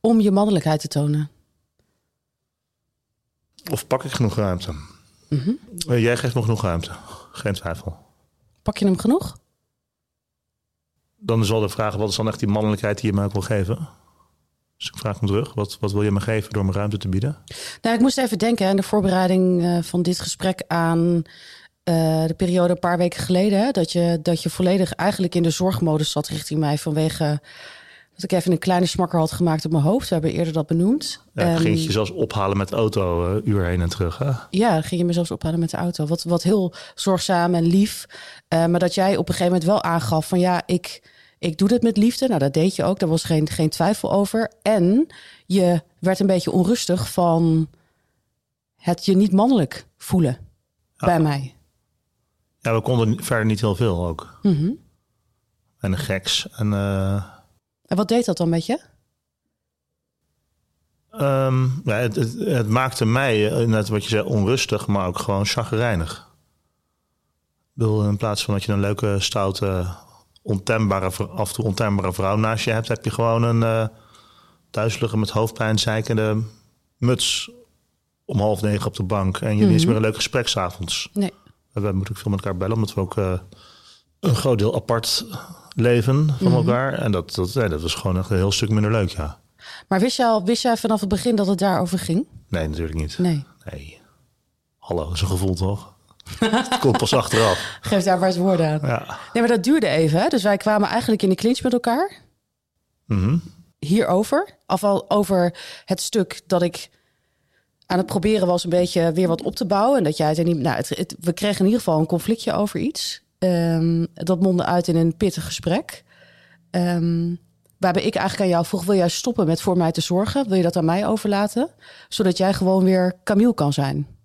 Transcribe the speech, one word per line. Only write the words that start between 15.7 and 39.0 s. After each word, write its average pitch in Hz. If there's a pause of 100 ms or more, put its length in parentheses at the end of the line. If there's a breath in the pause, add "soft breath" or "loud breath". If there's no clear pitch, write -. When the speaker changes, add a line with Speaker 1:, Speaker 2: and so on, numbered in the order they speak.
Speaker 2:
wat 101
wil 101
je 104
me 101
geven 107
door 104
me 95
ruimte 104
te 95
bieden? 98 (460 loud breath)
Speaker 1:
Nou, 226
ik 226
moest 262
even 240
denken 208
aan 196
de 196
voorbereiding, 185
eh, 175
van 180
dit 180
gesprek -
aan, 170 (600 loud breath)
eh, 160
de 160
periode 180
een 175
paar 175
weken 175
geleden, 190
hè, 262
dat 180
je, 170
dat 165
je 165
volledig 180
eigenlijk 185
in 175
de 170
zorgmodus 156
zat -
richting 151
mij 151
vanwege 156 (720 loud breath)
dat -
ik 190
even 185
een 160
kleine 180
smakker 175
had 160
gemaakt 160
op 156
mijn 156
hoofd. 214
We 190
hebben 160
eerder 165
dat 151
benoemd. 190 (120)
Speaker 2:
Ja, -
Speaker 1:
Ehm, 170
Speaker 2:
ging 165
je 160
zelfs 104
ophalen 101
met 98
de -
auto, 92 (100)
eh, 107
uur 101
heen 87
en 85
terug, 85
hè? 139 (200)
Speaker 1:
Ja, 190
ging 170
je 175
me 175
zelfs 170
ophalen 160
met 165
de -
auto. 175
Wat, 165
wat 170
heel 185 (200 loud breath)
zorgzaam 180
en 170
lief. 190 (420 loud breath)
Eh, 165
maar 175
dat 175
jij 196